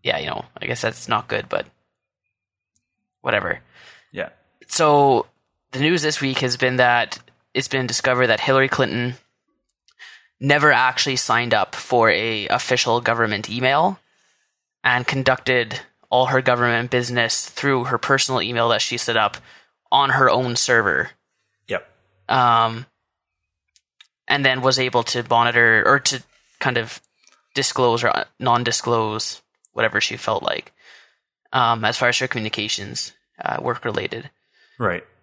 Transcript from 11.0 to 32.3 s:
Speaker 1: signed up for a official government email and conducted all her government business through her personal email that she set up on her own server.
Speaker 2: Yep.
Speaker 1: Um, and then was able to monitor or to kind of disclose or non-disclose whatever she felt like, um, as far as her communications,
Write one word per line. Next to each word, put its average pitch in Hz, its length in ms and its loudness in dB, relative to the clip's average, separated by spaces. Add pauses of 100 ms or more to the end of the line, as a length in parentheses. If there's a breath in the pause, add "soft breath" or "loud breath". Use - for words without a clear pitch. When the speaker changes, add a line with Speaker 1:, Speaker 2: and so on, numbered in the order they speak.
Speaker 1:
signed 120 380 0
up 101 200 0
for 113 360 2
a 107 380 0
official 123 520 0
government 110 500 -2
email 139 480 0 (840)
and 123 240 2
conducted 127 720 0 (320)
all 127 160 2
her 131 160 0
government 120 480 0
business 120 580 -2
through 135 360 -2
her 123 140 -4
personal 135 440 0
email 117 280 0
that 110 120 2
she - 140 -6
set 117 200 -2
up 104 200 0 (560 soft breath)
on 139 180 2
her 131 200 4
own 120 260 0
server. 101 540 0 (580)
Speaker 2:
Yep. - 180 -6 (420)
Speaker 1:
Um, 117 580 2 (1400)
and 143 180 -2
then 131 180 0
was 131 160 2
able 123 260 0
to 120 240 -4
monitor 117 580 4
or 135 140 4
to 131 220 -4 (360)
kind 123 200 -2
of 110 220 -8 (540)
disclose 123 480 0
or - 220 0 (160)
non-disclose 117 1000 -2 (320)
whatever 113 260 0
she - 160 -4
felt 110 260 -4
like, - 300 -6 (800 soft breath)
um, 117 320 0
as 110 140 0
far 123 100 2
as 120 100 0
her 131 100 -4
communications, 107 840 -6 (300)